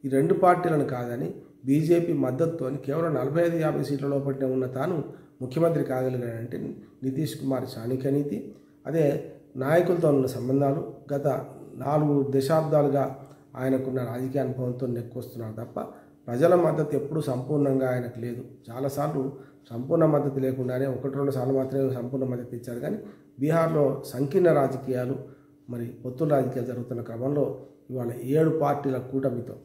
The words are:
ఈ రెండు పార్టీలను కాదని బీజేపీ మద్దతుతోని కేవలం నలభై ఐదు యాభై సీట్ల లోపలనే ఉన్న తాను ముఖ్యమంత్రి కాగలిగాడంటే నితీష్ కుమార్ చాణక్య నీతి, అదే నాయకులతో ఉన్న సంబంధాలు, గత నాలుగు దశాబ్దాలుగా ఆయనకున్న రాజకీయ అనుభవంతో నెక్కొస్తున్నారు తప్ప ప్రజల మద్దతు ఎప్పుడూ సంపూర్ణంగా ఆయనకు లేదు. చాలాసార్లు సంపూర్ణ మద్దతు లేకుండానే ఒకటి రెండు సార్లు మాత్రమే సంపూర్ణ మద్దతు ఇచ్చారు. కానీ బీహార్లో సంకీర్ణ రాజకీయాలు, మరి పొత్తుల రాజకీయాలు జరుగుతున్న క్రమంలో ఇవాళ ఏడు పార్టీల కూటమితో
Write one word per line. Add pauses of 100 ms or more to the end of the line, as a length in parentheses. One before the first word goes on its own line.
ఈ
రెండు
పార్టీలను
కాదని (320)
బీజేపీ
మద్దతుతోని
కేవలం
నలభై
ఐదు
యాభై
సీట్ల
లోపలనే
ఉన్న
తాను (380)
ముఖ్యమంత్రి
కాగలిగాడంటే (460)
నితీష్
కుమార్ (120)
చాణక్య
నీతి, (300)
అదే (500)
నాయకులతో
ఉన్న
సంబంధాలు, (200)
గత (480)
నాలుగు
దశాబ్దాలుగా (520)
ఆయనకున్న
రాజకీయ
అనుభవంతో
నెక్కొస్తున్నారు (100)
తప్ప (480)
ప్రజల
మద్దతు
ఎప్పుడూ
సంపూర్ణంగా
ఆయనకు
లేదు. (260)
చాలాసార్లు (460)
సంపూర్ణ
మద్దతు
లేకుండానే
ఒకటి
రెండు
సార్లు
మాత్రమే
సంపూర్ణ
మద్దతు
ఇచ్చారు.
కానీ (420)
బీహార్లో
సంకీర్ణ
రాజకీయాలు, (540)
మరి
పొత్తుల
రాజకీయాలు
జరుగుతున్న
క్రమంలో (440)
ఇవాళ (120)
ఏడు
పార్టీల
కూటమితో